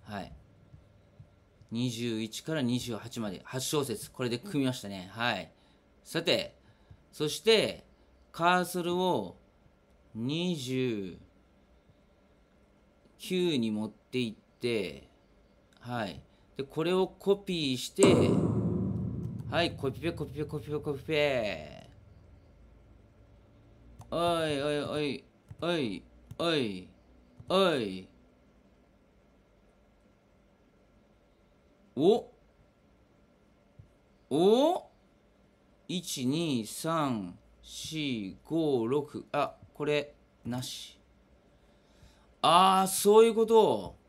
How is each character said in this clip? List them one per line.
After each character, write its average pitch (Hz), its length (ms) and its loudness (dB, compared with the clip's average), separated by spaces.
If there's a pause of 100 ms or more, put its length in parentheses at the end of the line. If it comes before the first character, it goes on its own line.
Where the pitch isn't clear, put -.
は 101 180 -10
い。 - 100 -14 (1400)
二 120 200 -2
十 113 320 -4
一 110 180 -10
か 160 140 -6
ら 147 80 -2
二 123 160 0
十 120 180 -6
八 117 240 -12
ま 107 100 -6
で。 85 140 -12
八 131 160 -8
小 143 240 -2
節。 113 260 -8
こ - 120 -10
れ 123 80 -2
で 123 80 -4
組 - 220 -4
み 131 60 0
ま 127 60 0
し 127 80 -8
た 101 80 -12
ね。 95 240 -10
は 117 200 -2
い。 90 200 -8 (500)
さ 170 200 -6
て、 120 340 -2 (560)
そ 151 160 -2
し - 120 -6
て、 156 440 2 (480)
カ 180 300 2
ー - 20 0
ソ 175 180 -4
ル 175 140 -2
を 143 400 0 (760)
二 156 420 -2
十 123 640 -4 (2000)
九 180 380 0
に 113 140 0
持 107 180 -4
っ - 20 -8
て - 280 -8
い 117 120 0
っ - 300 -20
て、 95 500 -4 (680)
は 120 260 -6
い。 76 160 -12 (340)
で、 135 80 -6
こ 160 200 -6
れ 175 80 0
を 185 140 2
コ 196 300 0
ピ 160 380 -2
ー - 20 -2
し - 140 -8
て、 196 140 4 (1500)
は 160 120 0
い、 - 140 -2
コ 135 140 -2
ピ - 100 -12
ペ、 165 120 -2
コ 147 140 -6
ピ 139 140 -10
ペ、 147 40 -2
コ 151 140 -8
ピ 147 120 -10
ペ、 147 80 -2
コ 147 160 -4
ピ 131 100 -10
ペ。 107 840 -2 (2250)
お - 60 -6
い、 160 460 0
お 147 100 -2
い、 147 80 -2
お 110 200 -6
い、 143 240 -6 (360)
お 175 160 -2
い、 117 1080 -4 (640)
お 180 280 2
い。 95 320 -6 (4000)
お？ 180 340 4 (2000)
お？ 220 600 4 (960)
一、 160 380 -6
二、 139 400 -2
三、 135 720 -4 (240)
四、 127 840 -6
五、 147 420 0
六。 143 460 -4
あ、 143 240 -2 (160)
こ 147 120 -8
れ、 147 300 -2 (300)
な 123 180 -6
し。 - 380 -14 (1400)
あ 185 420 8
ー、 185 40 0
そ 208 340 8
う 233 40 10
い 233 40 6
う 202 40 -4
こ 220 120 4
と。 147 500 6 (120)